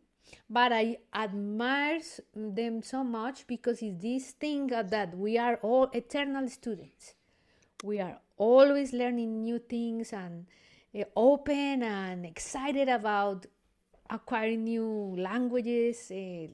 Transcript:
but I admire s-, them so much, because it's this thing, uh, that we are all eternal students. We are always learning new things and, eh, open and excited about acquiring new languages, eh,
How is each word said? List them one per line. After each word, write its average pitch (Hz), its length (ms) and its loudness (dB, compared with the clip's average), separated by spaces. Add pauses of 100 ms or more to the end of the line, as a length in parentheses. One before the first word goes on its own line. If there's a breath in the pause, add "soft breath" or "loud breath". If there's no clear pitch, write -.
(500 soft breath)
but 240 240 4
I 226 240 0 (160)
admire 220 840 -2
s-, - 220 -12 (160)
them 220 460 -4
so 262 220 -6
much, 240 420 -6
because 233 380 -4
it's 190 180 -6
this 247 300 -4
thing, 285 420 -2
uh, 226 100 0
that 190 320 -2
we 208 220 0
are 233 240 2
all 254 320 4
eternal 269 560 -2
students. - 640 -10 (720)
We 202 160 -2
are 175 180 -4 (200)
always 269 540 8
learning 240 520 -2
new 233 160 -2
things 233 540 -6
and, 175 320 -10 (480 soft breath)
eh, 202 120 -6 (100)
open 277 640 4
and 190 440 -4
excited 269 640 -2
about 202 560 0 (640)
acquiring 220 560 -2
new 220 520 -2
languages, 233 960 0
eh, 185 420 -10